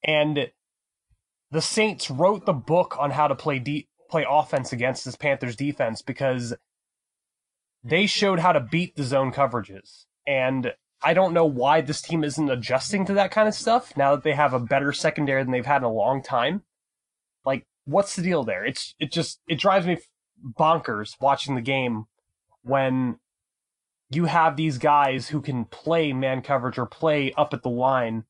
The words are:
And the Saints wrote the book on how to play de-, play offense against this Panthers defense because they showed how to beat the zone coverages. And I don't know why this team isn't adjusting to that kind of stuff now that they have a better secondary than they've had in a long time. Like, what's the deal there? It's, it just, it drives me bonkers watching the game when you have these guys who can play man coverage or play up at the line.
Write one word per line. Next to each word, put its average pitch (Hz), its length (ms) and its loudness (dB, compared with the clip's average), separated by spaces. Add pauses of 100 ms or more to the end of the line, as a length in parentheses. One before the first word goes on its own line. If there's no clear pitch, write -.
And 151 480 0 (960)
the 156 100 -2
Saints 208 500 -2
wrote 175 360 2
the 190 60 2
book 160 460 0
on 143 140 0
how 151 160 2
to 139 60 2
play 139 240 -2
de-, 139 300 -6 (220)
play 151 180 0
offense 143 440 0
against 123 320 -4
this 127 100 -10
Panthers 135 400 -2
defense 135 480 -4
because 127 520 -4 (1300)
they 165 220 2
showed 190 340 2
how 180 120 6
to 151 80 4
beat 165 360 -4
the 147 80 -4
zone 131 260 2
coverages. 117 760 -4 (200)
And 131 460 0 (300)
I 160 120 2
don't 180 200 2
know 170 100 6
why 143 360 4
this 147 200 -4
team 165 240 -2
isn't 147 260 -2
adjusting 131 540 -2
to 196 100 -2
that 196 160 2
kind 214 160 4
of 214 80 0
stuff - 420 -2
now 139 200 4
that 131 80 -6
they 151 100 2
have 139 200 2
a 127 40 2
better 139 340 0
secondary 139 520 0
than 127 80 -2
they've 123 140 -2
had 139 160 2
in - 20 -6
a 113 80 0
long 120 300 0
time. 139 400 -2 (840)
Like, 135 220 -2 (180)
what's 196 320 0
the 185 60 -4
deal 170 200 0
there? 104 220 -4
It's, - 340 -6
it 156 140 -6
just, - 340 -4
it 160 120 -2
drives 190 280 2
me 175 120 0 (600)
bonkers 147 640 0
watching 139 340 0
the 127 60 -2
game 123 460 -2 (560)
when 127 580 -2 (920)
you 156 140 0
have 160 320 2
these 151 220 -2
guys 139 500 2
who 151 120 -4
can 127 260 -4
play 160 460 -2
man 131 300 -2
coverage 127 360 -2
or 120 80 -2
play 147 480 0
up 120 200 0
at 123 80 -8
the 131 80 -4
line. 120 600 0